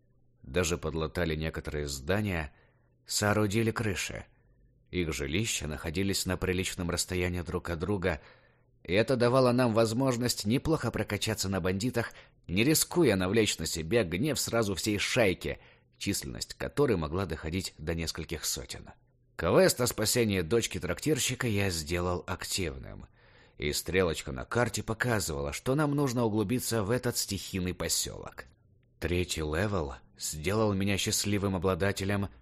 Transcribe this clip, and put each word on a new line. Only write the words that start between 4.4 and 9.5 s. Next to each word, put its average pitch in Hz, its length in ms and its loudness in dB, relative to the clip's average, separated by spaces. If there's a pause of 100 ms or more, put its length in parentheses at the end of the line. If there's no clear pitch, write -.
Их 87 200 0
жилища 78 540 -2
находились 85 600 -2
на 92 100 0
приличном 92 520 -2
расстоянии 90 520 0
друг 87 300 -4
от 82 100 -4
друга, 87 400 0 (640)
и - 80 -2
это 117 240 4
давало 123 340 6